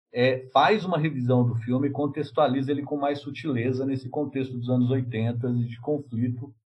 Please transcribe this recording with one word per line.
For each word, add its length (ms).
É, 400
faz 320
uma 140
revisão 460
do 120
filme 300
e 60
contextualiza 800
ele 100
com 140
mais 240
sutileza 680
nesse 220
contexto 480
dos 120
anos 220
oitenta 580
e 160
de 160
conflito, 720